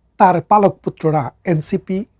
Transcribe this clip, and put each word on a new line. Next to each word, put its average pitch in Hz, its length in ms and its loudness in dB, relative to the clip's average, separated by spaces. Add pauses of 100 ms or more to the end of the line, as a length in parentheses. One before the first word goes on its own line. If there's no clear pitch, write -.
(180)
তার 185 220 2
পালক 208 420 2
পুত্ররা, 151 480 -4 (140)
এনসিপি, 185 600 -4 (160)